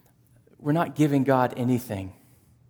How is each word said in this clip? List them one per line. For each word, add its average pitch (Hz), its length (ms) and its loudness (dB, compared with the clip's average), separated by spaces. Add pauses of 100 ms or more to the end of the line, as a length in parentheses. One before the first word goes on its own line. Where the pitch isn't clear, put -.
(580)
we're 147 140 -4
not 160 240 -2
giving 143 280 2
God 127 320 2
anything. 117 580 -4 (560)